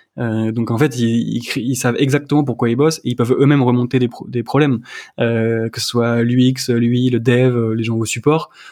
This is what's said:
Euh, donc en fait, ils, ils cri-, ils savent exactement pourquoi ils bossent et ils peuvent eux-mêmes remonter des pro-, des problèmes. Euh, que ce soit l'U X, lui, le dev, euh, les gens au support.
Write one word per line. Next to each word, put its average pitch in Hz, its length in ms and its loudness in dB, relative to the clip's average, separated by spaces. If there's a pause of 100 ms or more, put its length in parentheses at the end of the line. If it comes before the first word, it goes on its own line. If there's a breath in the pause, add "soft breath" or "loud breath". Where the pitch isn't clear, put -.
(180 soft breath)
Euh, 110 320 -2
donc 117 220 -2
en 113 60 0
fait, 127 200 0
ils, 117 380 0
ils 117 60 -4
cri-, - 200 -8
ils 127 140 -2
savent 120 200 -2
exactement 143 460 0
pourquoi 120 280 -2
ils 117 40 0
bossent 156 300 0
et 123 60 -2
ils 120 40 -4
peuvent 120 240 0
eux-mêmes 143 240 4
remonter 123 380 0
des 123 80 2
pro-, - 200 -14
des 120 140 -6
problèmes. 135 380 0 (400 loud breath)
Euh, 113 480 0
que 113 120 -10
ce - 60 -4
soit 117 360 0
l'U 123 200 2
X, 127 280 0
lui, 120 400 2
le 117 100 0
dev, 123 340 2
euh, 113 200 0
les 113 100 -2
gens 113 120 -2
au 113 80 -2
support. 147 460 -2 (220 loud breath)